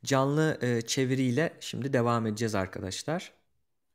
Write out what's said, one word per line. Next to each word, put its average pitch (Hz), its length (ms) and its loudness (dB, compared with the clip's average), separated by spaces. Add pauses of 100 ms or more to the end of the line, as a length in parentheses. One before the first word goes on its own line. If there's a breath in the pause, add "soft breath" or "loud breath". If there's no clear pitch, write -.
canlı, 143 580 2
e, 120 200 2
çeviriyle 131 760 0
şimdi 123 340 -6
devam 117 340 2
edeceğiz 107 280 -2
arkadaşlar. 95 800 -4 (600)